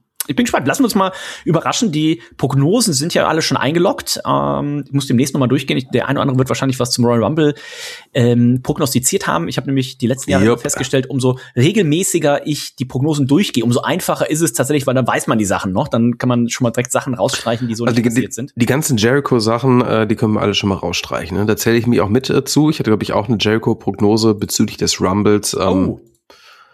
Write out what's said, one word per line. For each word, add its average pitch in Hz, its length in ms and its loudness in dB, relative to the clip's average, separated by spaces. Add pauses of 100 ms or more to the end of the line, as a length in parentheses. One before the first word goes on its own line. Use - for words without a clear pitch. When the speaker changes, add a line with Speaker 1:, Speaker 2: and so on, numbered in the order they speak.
(280)
Speaker 1:
ich 139 80 -2
bin 240 80 2
gespannt. - 240 0
Lassen 285 140 2
wir - 20 4
uns 220 100 0
mal 190 160 2 (340)
überraschen. 165 460 0
Die 156 320 0 (140)
Prognosen 151 580 2
sind 143 180 -2
ja - 140 2
alle 160 160 0
schon - 140 -2
eingeloggt. 170 680 0
Ähm, 143 600 -2
ich - 60 -16
muss 135 160 -2
demnächst 131 260 2
nochmal 131 140 2
durchgehen. 131 280 0
Ich, 135 120 -6
der - 180 -2
eine 135 140 -2
oder - 20 0
andere 131 160 0
wird 127 100 2
wahrscheinlich 131 300 -2
was 120 140 -2
zum 123 120 0
Royal 117 200 2
Rumble, 151 320 2 (580)
ähm, 120 480 4
prognostiziert 147 640 -2
haben. 170 220 -2
Ich - 80 -6
hab 147 100 -6
nämlich 135 320 -2
die 120 80 -2
letzten 131 240 -2
Jahre 139 140 2
Speaker 2:
Jupp. 117 160 2
Speaker 1:
festgestellt, 135 500 -2
umso 127 300 0 (160)
regelmäßiger 156 920 2
ich - 300 -6
die 131 80 -4
Prognosen 139 420 0
durchgehe, 143 380 2
umso 120 160 2
einfacher 156 500 -2
ist 156 120 0
es 156 100 0
tatsächlich, 139 340 0
weil 127 80 0
dann 127 140 2
weiß 117 180 -2
man 135 120 2
die 107 60 2
Sachen 95 280 -2
noch. 127 160 -2
Dann 117 300 0
kann 127 100 -2
man 120 200 2
schon 120 180 -2
mal 117 40 2
direkt 123 220 -4
Sachen 123 220 -2
rausstreichen, 117 520 -2
die 113 80 -4
so 117 100 -4
Speaker 2:
Also 117 120 0
Speaker 1:
nicht 117 80 2
Speaker 2:
die, 240 40 4
Speaker 1:
passiert 113 220 -2
Speaker 2:
die, - 40 -12
Speaker 1:
sind. 127 200 -10
Speaker 2:
die 117 120 0
ganzen 131 320 0
Jericho-Sachen, 123 840 2
äh, 110 260 0
die 104 80 0
können 107 200 0
wir 107 60 0
alle 101 140 0
schon 101 140 0
mal 95 80 2
rausstreichen. - 600 -6
Ne? 104 100 0
Da 107 100 2
zähle 117 220 2
ich 113 100 0
mich 120 120 4
auch 101 80 0
mit, 117 220 0
äh, - 140 0
zu. 151 260 2
Ich 156 80 -2
hatte, - 120 0
glaub 104 120 2
ich, 95 100 -4
auch 104 140 0
eine 113 140 0
Jericho-Prognose 107 960 2
bezüglich 104 400 -2
des - 240 -4
Rumbles. 101 540 2
Ähm, 95 340 0
Speaker 1:
Oh. - 120 -8 (720)